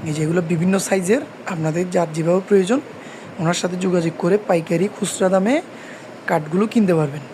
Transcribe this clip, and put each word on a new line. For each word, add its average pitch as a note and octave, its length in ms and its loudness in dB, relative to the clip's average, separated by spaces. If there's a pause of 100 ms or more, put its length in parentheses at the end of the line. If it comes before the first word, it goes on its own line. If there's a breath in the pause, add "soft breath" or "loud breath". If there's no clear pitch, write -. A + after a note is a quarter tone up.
এই D#3 80 -2
যে D#3 100 0
এগুলো F3 180 2
বিভিন্ন F3+ 380 2
সাইজের, F#3+ 420 2 (260)
আপনাদের E3 440 -2
যার F3 220 2
যেভাবে E3+ 340 2
প্রয়োজন, G3+ 320 4 (600 loud breath)
ওনার D#3+ 140 2
সাথে F3+ 240 -2
যোগাযোগ F3+ 400 0
করে F3+ 200 2
পাইকারি, E3+ 520 0 (100)
খুচরা F#3+ 300 0
দামে G3+ 320 2 (680 loud breath)
কাঠগুলো E3+ 400 0
কিনতে G#3 260 4
পারবেন। D3+ 300 0 (100)